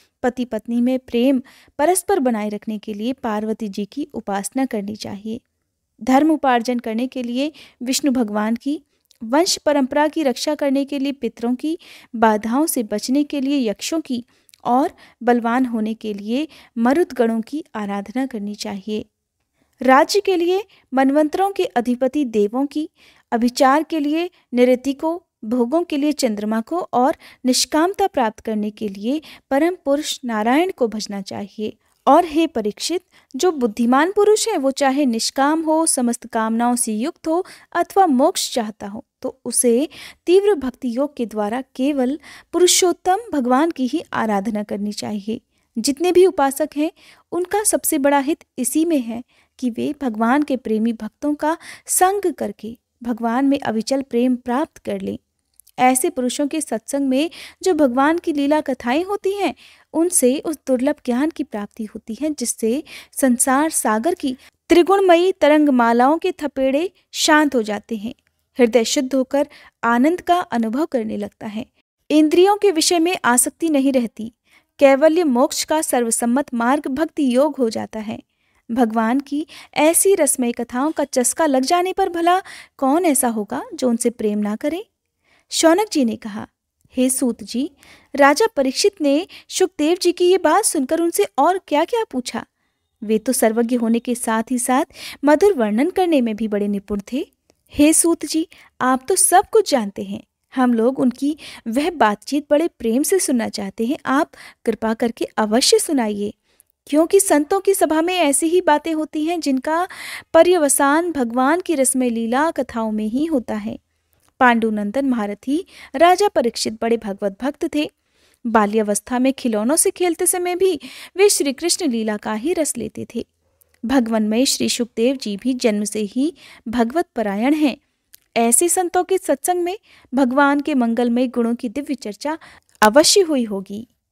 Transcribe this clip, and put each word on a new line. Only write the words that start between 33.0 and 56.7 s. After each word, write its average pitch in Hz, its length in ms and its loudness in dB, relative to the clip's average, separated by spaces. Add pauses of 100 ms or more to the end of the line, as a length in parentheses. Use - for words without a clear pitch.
जो 339 160 2
बुद्धिमान 254 600 2
पुरुष 415 360 2
है 427 100 -2
वो 269 140 0
चाहे 269 340 0
निष्काम 269 560 0
हो, 320 240 0
समस्त 247 420 -2
कामनाओं 226 480 0
से 233 180 -4
युक्त 247 340 -6
हो 330 180 -2 (280)
अथवा 349 320 2
मोक्ष 294 480 0
चाहता 214 340 -6
हो, 202 180 -14 (160)
तो - 240 -10
उसे 247 440 2 (360)
तीव्र 403 280 4
भक्ति 262 440 -4
योग 285 180 -4
के 240 100 -4
द्वारा 214 380 -6 (120)
केवल 269 440 -2 (340)
पुरुषोत्तम 359 640 2 (160)
भगवान 269 380 2
की 262 160 -4
ही 294 160 -4 (100)
आराधना 214 500 -2
करनी 208 300 -6
चाहिए। 214 480 -8 (360)
जितने 285 340 -2
भी 359 140 8
उपासक 294 520 0
हैं 302 140 -2 (400)
उनका 359 320 -2
सबसे 320 340 0
बड़ा 285 220 2
हित 277 240 -4 (160)
इसी 302 260 0
में 320 160 0
है 233 220 -10 (340)
कि 254 120 -4
वे 240 320 -4
भगवान 240 420 0
के 269 140 -2
प्रेमी 220 360 -2
भक्तों 226 420 -6
का 311 220 -2 (280)
संग 381 480 0
करके 220 440 -10 (260)
भगवान 233 420 -2
में 277 140 2
अविचल 226 420 -2
प्रेम 247 340 0
प्राप्त 247 420 -4
कर 202 240 -8
लें। 196 180 -8 (600)
ऐसे 254 300 2
पुरुषों 254 380 -2
के 311 140 -4
सत्संग 277 480 -4